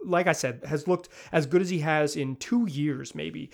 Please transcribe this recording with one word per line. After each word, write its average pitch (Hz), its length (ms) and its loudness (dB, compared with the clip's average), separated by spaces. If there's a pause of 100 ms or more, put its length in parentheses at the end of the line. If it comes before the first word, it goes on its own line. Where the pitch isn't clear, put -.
like 180 240 2
I 160 60 6
said, 127 320 -4
has 147 240 -2
looked 180 180 2 (240)
as 156 140 4
good 175 160 4
as 180 80 -2
he 180 100 0
has 151 380 2
in 135 180 -2
two 240 320 0
years, 143 480 -4
maybe, - 380 -8